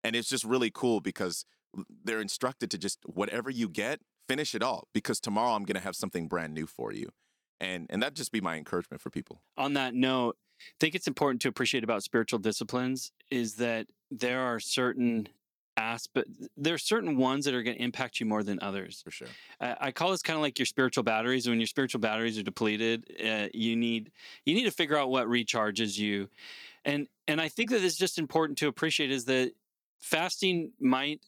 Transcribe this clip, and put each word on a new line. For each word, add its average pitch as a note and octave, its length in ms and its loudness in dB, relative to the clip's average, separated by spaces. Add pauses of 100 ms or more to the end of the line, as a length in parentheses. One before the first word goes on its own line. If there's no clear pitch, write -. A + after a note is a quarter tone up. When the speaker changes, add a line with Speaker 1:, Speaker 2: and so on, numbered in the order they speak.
Speaker 1:
And A2+ 140 -2
it's A#2 120 0
just B2 160 -2
really A#2+ 260 2
cool A#2 300 2
because F2+ 460 -4 (580)
they're A2 160 -2
instructed A#2 520 -4
to G2 60 -4
just, F#2+ 280 -4
whatever A2 440 -2
you A#2 180 0
get, G#2 320 -4 (280)
finish C#3 260 -2
it G#2 80 0
all, A#2+ 300 -2
because G#2+ 280 0
tomorrow A2+ 340 0
I'm G2+ 100 -2
gonna F#2+ 160 -2
have F#2 160 -6
something F2 320 -4
brand E2 240 -2
new D#2+ 140 -4
for G#1+ 260 -8
you. - 180 -8 (500)
And, F2+ 280 -4
and G2 140 0
that'd C#3 140 -2
just - 160 -6
be A2 80 0
my E2+ 160 -2
encouragement D#2 440 -6
for - 100 -12
people. - 320 -10 (140)
Speaker 2:
On C#3 180 -2
that B2+ 200 0
note, B2+ 420 2 (240)
I - 40 -20 (140)
think D#3+ 160 2
it's D3 140 -2
important C3+ 340 2
to C3+ 60 2
appreciate A#2+ 340 0
about G#2+ 220 0
spiritual A2+ 340 2
disciplines B2 720 -2 (200)
is A#2 260 -2
that A2+ 320 -2 (220)
there B2 300 0
are A#2+ 200 0
certain A#2+ 680 2 (480)
asp-, A2+ 420 -2 (380)
there D#3+ 180 2
are D3+ 40 -2
certain F3+ 380 2
ones C3 280 4
that C3+ 100 2
are B2 80 0
gonna A#2+ 140 -2
impact A#2+ 440 -4
you A2+ 60 0
more G#2+ 160 2
than G2 180 -2
others. G2 420 -6
Speaker 1:
For - 80 -16
sure. - 180 -12 (320)
Speaker 2:
I, B2 200 -2
I C#3 120 0
call F3 180 0
this F#3 120 0
kinda D#3+ 180 0
like C#3+ 180 2
your B2 80 4
spiritual C3 380 2
batteries. A#2 440 2
When A#2 120 4
your A2 60 2
spiritual C3 340 0
batteries A2 380 0
are G#2 40 -4
depleted, A2 680 0 (140)
uh, G#2+ 300 0
you A2+ 220 2
need, A#2 340 0 (340)
you D#3 100 2
need B3 100 2
to G3+ 60 2
figure D3+ 260 0
out C3+ 140 2
what B2+ 160 2
recharges G#2+ 720 0
you. G2+ 300 0 (560)
And, C#3+ 240 -2 (180)
and D3+ 140 0
I D#3+ 80 -2
think G#3+ 220 -2
that A3 120 4
it's E3+ 140 2
just F#3 220 0
important D#3 400 2
to D3+ 100 2
appreciate D3+ 420 0
is C3 140 0
that B2+ 280 4 (480)
fasting E3+ 760 2
might C#3 500 2